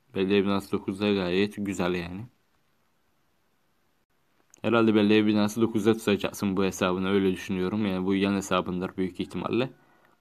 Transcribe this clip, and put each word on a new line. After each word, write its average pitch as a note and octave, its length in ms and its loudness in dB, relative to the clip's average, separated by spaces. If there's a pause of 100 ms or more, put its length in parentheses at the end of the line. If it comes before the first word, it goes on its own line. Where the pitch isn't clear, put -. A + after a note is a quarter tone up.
(140)
Belediye G2 300 2
binası G2 280 -2
dokuzda G#2 400 -2
gayet G2 460 0
güzel G2 360 -2
yani. F2+ 320 -8 (2250)
Herhalde A2+ 320 4
belediye G#2+ 320 6
binası G#2+ 340 0
dokuzda A2 340 2
tutacaksın G2+ 640 -2
bu G2 80 2
hesabını, F#2+ 440 -2
öyle G2 240 2
düşünüyorum. F#2+ 540 -4
Yani F#2 200 -4
bu G2 80 2
yan G2 200 0
hesabındır F2+ 640 -2
büyük F#2 240 -4
ihtimalle. G2 500 -4 (500)